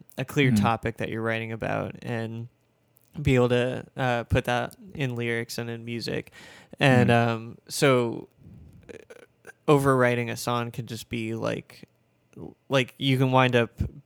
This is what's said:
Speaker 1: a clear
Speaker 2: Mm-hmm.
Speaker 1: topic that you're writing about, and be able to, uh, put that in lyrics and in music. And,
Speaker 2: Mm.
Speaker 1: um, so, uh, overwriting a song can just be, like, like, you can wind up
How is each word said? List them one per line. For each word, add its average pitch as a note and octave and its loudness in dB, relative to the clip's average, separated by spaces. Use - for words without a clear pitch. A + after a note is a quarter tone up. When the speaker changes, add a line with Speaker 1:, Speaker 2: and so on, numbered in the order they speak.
Speaker 1:
a C3 -2
clear C3+ 2
Speaker 2:
Mm-hmm. G#2 4
Speaker 1:
topic A2+ 0
that - -6
you're A2 -6
writing A2+ -4
about, G#2 -6
and A2+ -8
be C#3+ 4
able B2 6
to, B2 0
uh, B2 -2
put - 0
that B2 -2
in C3 -4
lyrics A#2 -4
and A#2 -6
in A#2 -10
music. A#2 -6
And, B2 6
Speaker 2:
Mm. A#2 4
Speaker 1:
um, A2+ -6
so, B2 2
uh, - -18
overwriting B2+ 2
a A#2 -8
song A#2+ -4
can A#2 -12
just A2+ -12
be, A2+ -6
like, - -8
like, C3 0
you C3+ 2
can C3 2
wind B2+ 4
up A#2 2